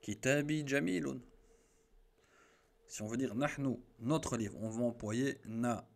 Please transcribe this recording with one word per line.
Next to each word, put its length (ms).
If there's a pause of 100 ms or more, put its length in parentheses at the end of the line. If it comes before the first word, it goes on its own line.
kitabi 640
jamilun. 540 (1700)
Si 160
on 40
veut 120
dire 160
nahnu, 420 (220)
notre 380
livre, 240
on 100
va 140
employer 600
na 520